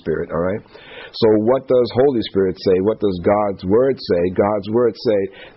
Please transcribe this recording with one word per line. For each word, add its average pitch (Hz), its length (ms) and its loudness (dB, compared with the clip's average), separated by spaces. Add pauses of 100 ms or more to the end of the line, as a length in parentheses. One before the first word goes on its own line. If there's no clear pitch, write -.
Spirit, 82 320 -6
all 82 80 -2
right? 95 200 -6 (520)
So - 140 0 (180)
what 131 240 0
does 123 180 2 (140)
Holy 135 180 2 (140)
Spirit 95 240 0
say? 92 240 2
What 107 160 0
does 101 240 0
God's 101 480 0
Word 127 240 2
say? 87 280 -2 (120)
God's 104 400 0
Word 117 240 2
say 107 220 0 (360)